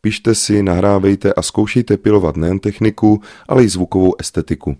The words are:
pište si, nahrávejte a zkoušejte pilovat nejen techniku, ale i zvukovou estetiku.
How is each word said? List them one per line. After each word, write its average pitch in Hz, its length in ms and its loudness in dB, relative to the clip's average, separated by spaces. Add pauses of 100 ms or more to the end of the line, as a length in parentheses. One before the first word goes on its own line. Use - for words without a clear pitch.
pište 107 340 -2
si, 104 280 -2
nahrávejte 98 680 0
a - 80 -2
zkoušejte 107 560 -2
pilovat 90 400 0
nejen 87 220 -2
techniku, 107 640 0 (260)
ale 131 160 4
i 110 60 2
zvukovou 92 500 0
estetiku. - 600 -6